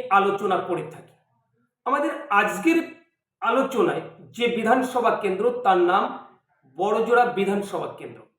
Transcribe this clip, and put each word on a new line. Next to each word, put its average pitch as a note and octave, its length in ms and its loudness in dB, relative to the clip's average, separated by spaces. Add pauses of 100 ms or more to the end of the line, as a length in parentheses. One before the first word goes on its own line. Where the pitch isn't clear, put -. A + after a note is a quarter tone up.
(100)
আলোচনা G3 480 2
করে D#3+ 320 -4
থাকি। - 240 -20 (720)
আমাদের C#4+ 260 0 (200)
আজকের G#3+ 460 2 (640)
আলোচনায় G3 640 0 (280)
যে A#3+ 160 -4
বিধানসভা A3+ 720 2
কেন্দ্র, F#3+ 240 -2 (180)
তার F#3+ 240 4
নাম G3 180 2 (760)
বড়জোড়া A3+ 460 2 (100)
বিধানসভা F#3+ 600 -2
কেন্দ্র। B2 240 -16 (180)